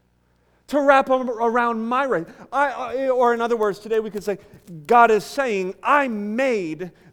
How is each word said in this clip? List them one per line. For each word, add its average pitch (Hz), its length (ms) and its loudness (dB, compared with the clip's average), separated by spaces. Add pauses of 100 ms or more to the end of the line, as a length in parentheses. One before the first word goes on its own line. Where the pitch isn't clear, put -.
(640)
to 285 160 0
wrap 269 300 4
ar-, 262 100 2
around 233 680 0
my 254 200 0
waist." 170 200 -2 (240)
I, 277 200 0
I, 254 380 -4
or 240 260 2
in 233 60 -4
other 233 140 0
words, 214 220 0
today 220 220 -2
we 220 100 -4
could 190 140 -10
say, 202 160 -4 (480)
God 233 240 6
is 208 120 2
saying, 202 600 -4
"I 277 240 2
made 208 840 -4 (220)